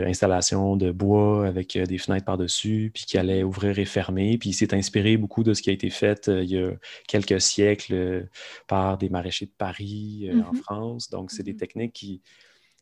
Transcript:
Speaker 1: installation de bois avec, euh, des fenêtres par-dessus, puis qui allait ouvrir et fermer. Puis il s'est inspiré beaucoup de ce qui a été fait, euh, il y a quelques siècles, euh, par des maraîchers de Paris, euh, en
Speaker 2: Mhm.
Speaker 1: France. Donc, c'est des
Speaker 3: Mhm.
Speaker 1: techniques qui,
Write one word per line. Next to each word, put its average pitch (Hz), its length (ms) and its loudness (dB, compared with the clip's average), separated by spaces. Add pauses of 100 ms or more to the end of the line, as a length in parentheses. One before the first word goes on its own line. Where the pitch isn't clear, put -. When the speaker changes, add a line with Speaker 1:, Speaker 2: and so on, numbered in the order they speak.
Speaker 1:
installation 98 680 2
de 95 140 2
bois 104 540 4
avec, 92 300 -2
euh, 92 100 0
des 92 120 -2
fenêtres 98 260 -2
par-dessus, 104 680 -2
puis - 120 -12
qui - 120 0
allait 92 260 2
ouvrir 95 360 0
et 98 60 2
fermer. 98 520 0
Puis 104 140 -4
il - 20 0
s'est - 200 0
inspiré 104 440 4
beaucoup 110 260 0
de 110 100 4
ce - 80 -2
qui 98 100 0
a - 20 4
été 95 160 -4
fait, 104 400 0
euh, 92 120 2
il 90 100 -2
y 95 60 0
a 92 140 0 (380)
quelques 98 320 2
siècles, 104 540 2
euh, 90 260 0 (460)
par 95 300 2
des 98 120 -2
maraîchers 92 380 -4
de - 100 -18
Paris, 104 720 -8
euh, 233 100 4
en 220 120 -4
Speaker 2:
Mhm. - 80 0
Speaker 1:
France. 113 480 -8
Donc, 95 220 -10
c'est 104 120 -8
des 98 80 -8
Speaker 3:
Mhm. 107 80 -10
Speaker 1:
techniques 113 340 -6
qui, 98 280 -12 (600)